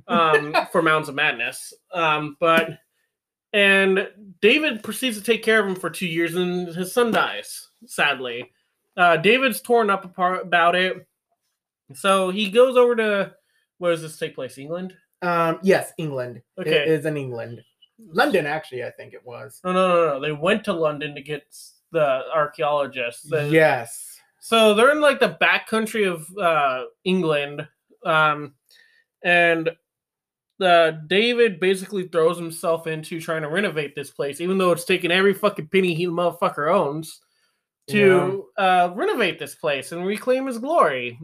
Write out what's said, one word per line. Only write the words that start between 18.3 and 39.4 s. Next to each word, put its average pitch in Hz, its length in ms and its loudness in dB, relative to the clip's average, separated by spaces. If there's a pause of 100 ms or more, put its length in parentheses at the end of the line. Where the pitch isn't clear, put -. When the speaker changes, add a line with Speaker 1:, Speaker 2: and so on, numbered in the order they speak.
Speaker 2:
actually, 143 360 -8
I 120 80 -12
think 104 220 -20
it 98 120 -20
was. 110 380 -18
Speaker 1:
No, 180 100 -2
no, 185 140 2
no, 170 260 2
no. 135 60 -4
They 151 120 -4
went 185 340 -2
to 208 80 -2
London 151 420 -2
to 139 60 -14
get 143 280 -10
s-, - 260 -20 (160)
the 139 320 0 (100)
archaeologists. 147 960 -4
And 147 200 -2
Speaker 2:
Yes. 156 640 0 (220)
Speaker 1:
so 220 340 4
they're 240 180 6
in, 302 100 0
like, 277 180 4
the 202 200 0
back 185 280 2
country 220 380 -2
of, 165 200 -4 (120)
uh, 143 480 0 (180)
England. 151 640 -2 (360)
Um, 151 520 0 (680)
and, 170 460 4 (880)
uh, 170 320 6 (160)
David 226 520 2
basically 185 480 -2
throws 170 300 2
himself 165 500 -4
into 160 340 -8
trying 160 220 -6
to 147 60 -8
renovate 156 460 -4
this 143 140 -10
place, 143 320 -8
even 185 160 -2
though 185 140 2
it's 165 140 0
taken 175 260 0
every 190 220 4
fucking 196 340 -4
penny 185 260 2
he 170 140 -2
motherfucker 170 680 -2
owns 160 460 -2 (680)
to, 196 580 2 (100)
Speaker 2:
Yeah. 202 60 0
Speaker 1:
uh, 180 320 2
renovate 254 420 -2
this 143 160 -12